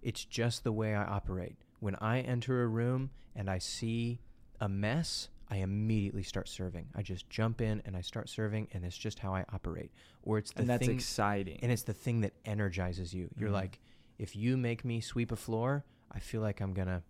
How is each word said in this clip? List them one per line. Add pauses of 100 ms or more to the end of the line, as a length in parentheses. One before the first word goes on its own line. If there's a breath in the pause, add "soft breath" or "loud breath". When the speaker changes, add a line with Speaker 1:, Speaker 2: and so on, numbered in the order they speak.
Speaker 1:
It's
just
the
way
I
operate. (220)
When
I
enter
a
room (260 soft breath)
and
I
see (420 soft breath)
a
mess, (200)
I
immediately
start
serving.
I
just
jump
in
and
I
start
serving,
and
it's
just
how
I
operate. (300 loud breath)
Or
it's
the
Speaker 2:
And
that's
Speaker 1:
thing,
Speaker 2:
exciting.
Speaker 1:
and
it's
the
thing
that (120)
energizes
you.
You're
Speaker 2:
Mm-hmm.
Speaker 1:
like, (400 soft breath)
if
you
make
me
sweep
a
floor, (260 soft breath)
I
feel
like
I'm
gonna